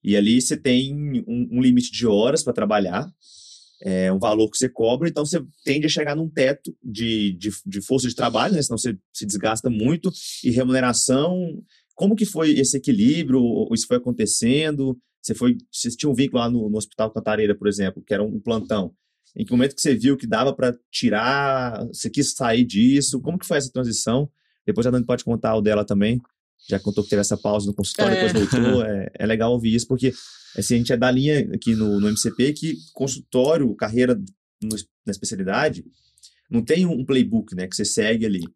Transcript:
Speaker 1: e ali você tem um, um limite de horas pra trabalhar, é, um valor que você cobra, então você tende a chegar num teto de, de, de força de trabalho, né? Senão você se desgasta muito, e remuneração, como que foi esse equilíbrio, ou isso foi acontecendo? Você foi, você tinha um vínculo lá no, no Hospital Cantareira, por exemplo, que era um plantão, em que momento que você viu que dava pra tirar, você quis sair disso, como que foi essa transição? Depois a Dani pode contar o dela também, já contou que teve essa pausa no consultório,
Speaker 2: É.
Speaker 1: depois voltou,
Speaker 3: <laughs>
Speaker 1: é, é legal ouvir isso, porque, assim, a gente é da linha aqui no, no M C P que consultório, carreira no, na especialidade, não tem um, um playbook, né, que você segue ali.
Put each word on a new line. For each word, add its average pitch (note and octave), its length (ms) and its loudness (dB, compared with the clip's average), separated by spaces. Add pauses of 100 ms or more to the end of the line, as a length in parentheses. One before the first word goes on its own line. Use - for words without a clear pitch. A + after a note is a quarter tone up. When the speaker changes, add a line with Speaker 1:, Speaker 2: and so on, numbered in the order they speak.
Speaker 1:
e G2+ 100 2
ali A2 280 4
você - 160 -2
tem C3+ 360 0 (320)
um, A#2+ 260 -4
um B2 100 0
limite B2 280 4
de A#2 160 -4
horas A2+ 380 2
pra A#2+ 80 -2
trabalhar, G#2 560 -2 (760)
é, F#2 300 0
um F#2+ 60 0
valor A2 320 2
que - 80 -6
você B2+ 100 0
cobra, B2 400 0
então D3 160 -2
você D#3 180 -4 (220)
tende D3 220 0
a - 20 2
chegar D3 260 -2
num D#3+ 140 -4
teto C#3+ 420 0 (140)
de, A2 540 -2
de, G#2 120 -4 (160)
de G2 140 -8
força B2+ 260 0
de A#2+ 80 -4
trabalho, A#2+ 380 0
né? D#3+ 80 2
Senão A#2+ 160 -4
você A2+ 180 -4 (160)
se - 140 -12
desgasta A2 460 -2
muito, C#3 420 0 (320)
e B2+ 60 2
remuneração, B2+ 840 0 (600)
como G3+ 200 2
que G3+ 120 0
foi D#3+ 320 0
esse C3+ 180 2
equilíbrio, C3 680 2
ou A2 300 0
isso A2+ 140 0
foi B2 100 0
acontecendo? C3 1000 0 (240)
Você A2 120 -4
foi, B2 220 2 (160)
você - 240 -6
tinha D3+ 140 -2
um C3 40 0
vínculo C3 280 0
lá A#2 80 -2
no, A2+ 180 -2
no G#2+ 80 -2
Hospital A2 340 -4
Cantareira, G#2+ 440 0
por G#2 120 -4
exemplo, G2 400 -2
que G#2 60 -2
era G2 100 0
um G#2+ 160 -4
plantão, G#2+ 540 -4 (420)
em G#2+ 120 -6
que - 40 -10
momento B2+ 240 2
que - 60 -10
você C#3+ 140 2
viu B2 200 2
que B2+ 120 -6
dava A2+ 280 0
pra B2 200 0 (180)
tirar, B2 920 -2
você - 240 -8
quis C#3+ 240 -2
sair A#2+ 320 2
disso, C3 540 4
como D#3+ 180 -4
que - 80 -8
foi D#3+ 100 0
essa C3 160 -2
transição? B2 560 -2 (380)
Depois G#2+ 200 0
a B2 40 4
Dani A#2+ 160 0
pode B2 180 -2
contar A2 320 0
o G#2+ 60 2
dela G#2+ 240 2
também, G#2 340 2 (480)
já G2 100 0
contou G#2 240 -2
que G2+ 60 -4
teve G#2 120 2
essa G#2 180 0
pausa G#2 280 0
no G2+ 80 -2
consultório, - 400 0
Speaker 2:
É. - 120 0
Speaker 1:
depois - 60 0 (180)
voltou, A2+ 340 2
Speaker 3:
<laughs> - 0 -
Speaker 1:
é, G2+ 340 -4
é G#2 80 -2
legal A2+ 260 2
ouvir A2+ 220 2
isso, A#2 120 0
porque, B2+ 260 0 (440)
assim, G2 180 0
a A#2 40 4
gente A#2+ 140 0
é A#2+ 40 4
da B2 140 4
linha C3+ 440 2
aqui A2+ 200 0
no, G#2+ 260 2
no G#2 80 2
M A2 80 0
C A#2 140 -2
P C3 220 0
que D#3+ 240 -4 (180)
consultório, C3 800 0
carreira A#2+ 400 0
no, G#2+ 600 -8 (300)
na G#2+ 40 -6
especialidade, G2 760 -4 (680)
não A2+ 120 2
tem E3+ 240 2
um, E3+ 140 0
um C3 40 -4
playbook, A2+ 500 0
né, F#2 120 -6
que F#2 100 -10
você G#2 80 -2
segue A2 420 0
ali. F#2+ 160 -2 (140)